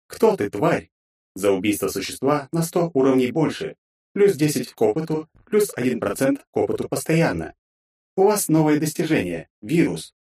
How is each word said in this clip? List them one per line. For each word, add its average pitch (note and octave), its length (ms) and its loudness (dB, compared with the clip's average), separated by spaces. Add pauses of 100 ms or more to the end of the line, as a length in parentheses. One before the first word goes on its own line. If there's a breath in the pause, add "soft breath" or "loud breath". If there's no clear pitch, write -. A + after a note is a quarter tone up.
Кто A3 300 2
ты, G#2 120 -4
тварь? D3 400 -2 (460)
За G2 160 2
убийство G2 380 0
существа C3 640 -2
на E3 100 0
сто E3+ 300 -2
уровней C3 400 2
больше. - 420 -4 (380)
Плюс G3 240 4
десять D3 340 -2
к - 100 -16
опыту, D#3+ 460 -2 (180)
плюс G#3 300 2
один A3 240 -2
процент C#3 500 -2
к - 60 -20
опыту G#2+ 320 -2
постоянно. C3+ 680 -2 (600)
У F#3 80 4
вас G3+ 240 2
новое D3+ 320 4
достижение. D3 680 -2 (120)
Вирус. B2+ 600 -2